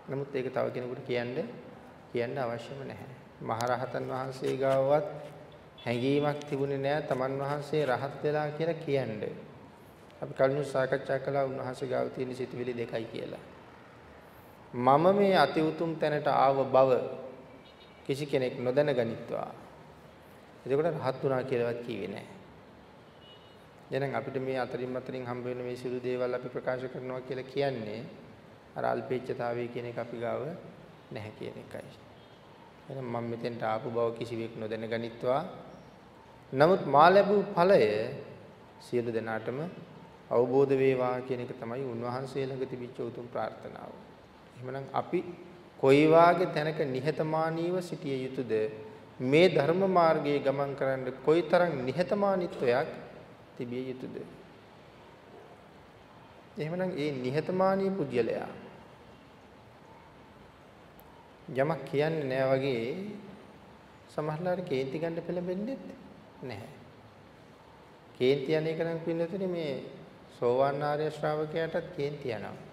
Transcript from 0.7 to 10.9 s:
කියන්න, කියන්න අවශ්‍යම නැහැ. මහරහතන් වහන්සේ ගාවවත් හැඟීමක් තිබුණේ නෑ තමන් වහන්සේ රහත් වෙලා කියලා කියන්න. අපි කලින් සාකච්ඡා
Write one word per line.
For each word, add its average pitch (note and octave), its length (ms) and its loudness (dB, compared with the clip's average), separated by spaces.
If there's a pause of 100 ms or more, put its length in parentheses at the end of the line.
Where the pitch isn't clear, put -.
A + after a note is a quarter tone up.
කියන්න, B2 360 -4 (680)
කියන්න B2 300 -4
අවශ්‍යම A#2 440 -6
නැහැ. - 320 -12 (260)
මහරහතන් B2 680 -2
වහන්සේ C3+ 500 -4
ගාවවත් C3+ 540 2 (680)
හැඟීමක් C#3 640 2
තිබුණේ C#3 360 -2
නෑ C#3 240 0
තමන් C3+ 340 -2
වහන්සේ C#3+ 500 -2
රහත් B2+ 340 -2
වෙලා D3+ 300 0
කියලා D#3 280 -2
කියන්න. B2 440 -2 (960)
අපි C#3+ 160 -10
කලින් C#3 320 4
සාකච්ඡා C3+ 540 0